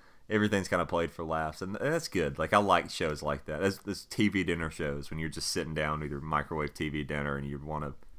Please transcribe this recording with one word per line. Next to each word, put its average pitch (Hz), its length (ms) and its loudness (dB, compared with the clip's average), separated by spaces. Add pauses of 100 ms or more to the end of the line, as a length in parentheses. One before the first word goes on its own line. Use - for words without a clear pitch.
(300)
everything's 104 380 2
kinda 87 180 2
played 85 240 0
for 85 140 -8
laughs, 80 380 -2
and, 95 140 -6
and 139 160 -2
that's 165 160 -2
good. 76 300 0
Like, 80 140 -2
I 107 60 10
like 92 320 4
shows 78 320 -2
like 73 240 -2
that. 76 140 -2
There's, 98 200 4
there's - 240 -6
T 107 240 4
V 95 160 2
dinner 82 260 0
shows 71 400 -4
when 80 80 -4
you're 80 120 -2
just - 200 -4
sitting 80 240 -2
down 76 260 0
with 73 100 -4
your 71 100 -4
microwave 76 540 -2
T 78 160 -2
V 76 140 -2
dinner 71 320 -2
and 69 120 -4
you 71 100 -6
wanna 76 360 -6 (240)